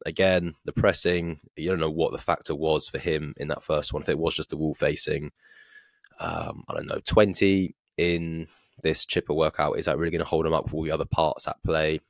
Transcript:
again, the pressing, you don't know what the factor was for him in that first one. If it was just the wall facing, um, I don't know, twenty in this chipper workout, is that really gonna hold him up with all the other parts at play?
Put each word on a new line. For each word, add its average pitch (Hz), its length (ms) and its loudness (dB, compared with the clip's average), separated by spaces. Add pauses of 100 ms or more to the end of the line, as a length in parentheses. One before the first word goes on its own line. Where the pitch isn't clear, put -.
again, 87 480 2 (100)
the - 80 -8
pressing, 87 680 0 (160)
you 78 120 -4
don't 92 120 0
know 80 100 2
what 80 220 2
the 65 60 -8
factor - 360 -2
was 76 340 0
for - 100 -8
him 76 380 -2
in 73 120 -8
that 73 160 -6
first 76 280 -2
one. 73 100 -4
If - 60 -10
it 76 100 2
was 82 180 0
just - 140 -6
the 78 60 -8
wall 76 180 -2
facing, 73 580 -2 (880)
um, 82 480 -6
I - 60 -6
don't - 140 -6
know, - 160 -6
twenty 98 720 4 (220)
in 82 500 0 (340)
this - 240 0
chipper - 300 -2
workout, 78 420 2
is 78 100 -2
that 76 120 2
really 82 140 -2
gonna 82 120 0
hold 80 220 2
him 80 60 2
up 78 140 2
with - 80 -8
all 80 100 -4
the 76 80 -2
other 76 120 0
parts - 440 0
at - 160 -8
play? 78 460 2